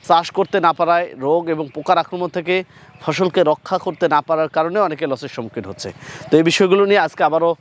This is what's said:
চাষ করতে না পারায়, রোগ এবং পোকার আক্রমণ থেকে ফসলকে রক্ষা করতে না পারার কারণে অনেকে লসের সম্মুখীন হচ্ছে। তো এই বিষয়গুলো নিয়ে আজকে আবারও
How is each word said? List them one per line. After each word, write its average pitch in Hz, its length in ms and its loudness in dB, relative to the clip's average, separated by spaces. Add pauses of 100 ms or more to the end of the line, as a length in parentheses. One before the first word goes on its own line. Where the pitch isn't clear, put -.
চাষ 170 180 2 (120)
করতে 196 180 -2 (100)
না 165 120 4
পারায়, 170 280 0 (180)
রোগ 165 180 0 (120)
এবং 156 100 -6 (100)
পোকার 165 280 0
আক্রমণ 180 340 -6
থেকে 175 180 -2 (480)
ফসলকে 180 380 0 (100)
রক্ষা 180 340 -2
করতে 175 200 -4 (100)
না 147 140 4
পারার 160 280 0
কারণে 170 300 -2
অনেকে 156 240 -6
লসের 131 260 -8
সম্মুখীন 113 340 -10
হচ্ছে। - 180 -12 (400)
তো - 120 2
এই 165 100 2
বিষয়গুলো 196 400 4
নিয়ে 196 160 4
আজকে - 220 -4
আবারও 165 220 2 (100)